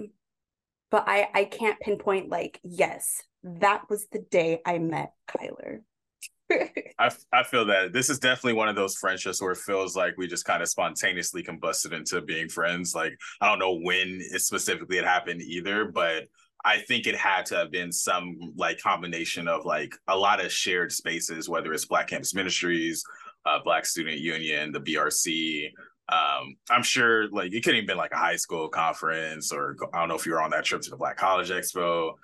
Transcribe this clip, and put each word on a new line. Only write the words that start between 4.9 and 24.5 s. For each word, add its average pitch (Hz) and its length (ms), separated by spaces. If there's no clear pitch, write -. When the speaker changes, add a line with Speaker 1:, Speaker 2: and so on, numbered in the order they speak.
Speaker 1:
Kyler." - 540
<laughs> - 0
Speaker 2:
I, - 80
f-, - 260
I 123 100
feel 120 220
that 95 260
this 127 180
is 131 100
definitely 127 340
one 110 160
of 101 80
those 98 180
friendships 92 460
where 92 100
it 90 60
feels 95 400
like 90 200
we 92 100
just 85 200
kinda 85 180
spontaneously 87 760
combusted 82 480
into 82 300
being 80 260
friends. 87 480
Like, 82 220
I 104 80
don't 101 100
know 92 160
when 92 460
it 92 180
specifically 90 580
it 85 60
happened 87 380
either, 90 500
but 82 360
I 107 160
think 117 260
it 104 100
had 95 320
to 104 100
have 80 120
been 87 220
some, 87 640
like, 85 240
combination 85 680
of, 80 160
like, 78 280
a 95 100
lot 101 260
of 87 100
shared 90 400
spaces, 82 560
whether 80 240
it's 76 120
Black 80 220
Campus - 260
Ministries, 87 680
uh, - 160
Black 80 240
Student 78 340
Union, 78 520